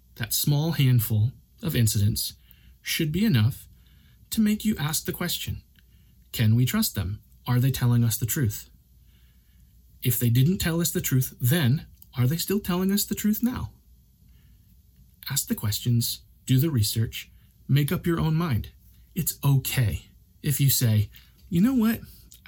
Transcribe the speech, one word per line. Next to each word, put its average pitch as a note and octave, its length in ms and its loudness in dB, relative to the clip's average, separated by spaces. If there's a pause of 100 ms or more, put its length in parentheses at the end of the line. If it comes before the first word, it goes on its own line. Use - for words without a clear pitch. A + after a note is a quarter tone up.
(160)
that A2+ 160 -8
small D3 400 0
handful A#2+ 600 2 (300)
of E3 120 -4
incidents A2 600 0 (460)
should - 300 -4
be F3+ 140 0
enough C3 420 2 (640)
to A3+ 100 -2
make G#3+ 240 0
you G#3+ 140 0
ask D3+ 260 -4
the F3+ 80 -4
question, - 500 -6 (680)
can A2 240 4
we B2 100 4
trust G#3+ 300 0
them? G2 260 -6 (280)
Are B2 100 2
they B2+ 140 2
telling A#2+ 320 2
us A2+ 120 0
the - 80 -4
truth? - 460 -4 (1300)
If - 160 0
they A#2+ 100 2
didn't C3+ 280 4
tell E3+ 220 0
us E3+ 120 -2
the F3+ 80 -2
truth - 400 -2
then, B2+ 460 2 (300)
are B2 100 2
they D#3 100 0
still F#3+ 240 -2
telling F#3 320 -2
us G3+ 120 0
the G#3+ 120 -6
truth G#3+ 260 -2
now? - 300 -4 (1600)
Ask - 200 -4
the A#3 80 -2
questions, A#2 640 -2 (260)
do C3 120 4
the D#3+ 120 2
research, A2+ 600 -2 (380)
make C#3+ 220 2
up F3 160 -2
your E3 140 0
own D#3 160 0
mind. D#3 340 -2 (440)
It's - 300 -4
okay C3+ 640 0 (360)
if C#3+ 180 -2
you C#3 100 4
say, G#2+ 400 2 (380)
"You E3+ 120 2
know C4 140 4
what? A3+ 260 2 (480)